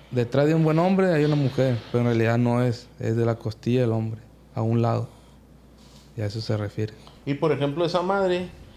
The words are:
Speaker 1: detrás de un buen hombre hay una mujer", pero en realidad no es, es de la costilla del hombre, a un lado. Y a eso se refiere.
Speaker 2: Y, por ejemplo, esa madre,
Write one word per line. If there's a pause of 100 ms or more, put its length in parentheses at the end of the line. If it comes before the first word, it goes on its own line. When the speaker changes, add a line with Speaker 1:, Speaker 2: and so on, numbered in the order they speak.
(120)
Speaker 1:
detrás
de
un
buen
hombre
hay
una
mujer", (140)
pero
en
realidad
no
es, (120)
es
de
la
costilla
del
hombre, (360)
a
un
lado. (1080)
Y
a
eso
se
refiere. (340)
Speaker 2:
Y,
por
ejemplo,
esa
madre, (280)